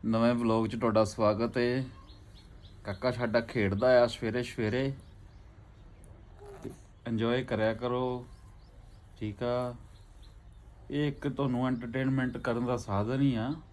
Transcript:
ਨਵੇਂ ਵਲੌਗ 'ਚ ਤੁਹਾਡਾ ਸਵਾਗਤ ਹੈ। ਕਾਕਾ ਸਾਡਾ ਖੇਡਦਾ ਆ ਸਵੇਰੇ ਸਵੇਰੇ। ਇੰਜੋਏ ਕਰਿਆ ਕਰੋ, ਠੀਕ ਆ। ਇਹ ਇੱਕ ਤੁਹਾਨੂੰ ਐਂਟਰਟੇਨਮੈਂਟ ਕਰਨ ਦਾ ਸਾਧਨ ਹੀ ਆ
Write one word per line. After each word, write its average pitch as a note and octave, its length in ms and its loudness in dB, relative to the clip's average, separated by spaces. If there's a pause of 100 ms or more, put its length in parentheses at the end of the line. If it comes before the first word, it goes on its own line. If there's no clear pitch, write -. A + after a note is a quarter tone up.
ਨਵੇਂ A2+ 300 2
ਵਲੌਗ A2+ 320 2
'ਚ A2 100 -4
ਤੁਹਾਡਾ A2 280 4
ਸਵਾਗਤ G#2+ 540 2
ਹੈ। B2 260 2 (1000)
ਕਾਕਾ G#2+ 260 -2
ਸਾਡਾ A#2 300 2
ਖੇਡਦਾ A#2 600 4
ਆ A#2+ 40 6
ਸਵੇਰੇ A#2 360 -2
ਸਵੇਰੇ। B2 500 -2 (2250)
ਇੰਜੋਏ A#2 380 0
ਕਰਿਆ A2 300 0
ਕਰੋ, B2 520 -4 (920)
ਠੀਕ G#2 220 -6
ਆ। B2 320 -2 (1160)
ਇਹ C#3+ 180 0
ਇੱਕ C#3+ 200 -4
ਤੁਹਾਨੂੰ B2+ 380 0
ਐਂਟਰਟੇਨਮੈਂਟ B2+ 720 0
ਕਰਨ A#2+ 280 -2
ਦਾ B2 100 0
ਸਾਧਨ G#2+ 440 0
ਹੀ C#3 140 4
ਆ A#2 200 -2 (180)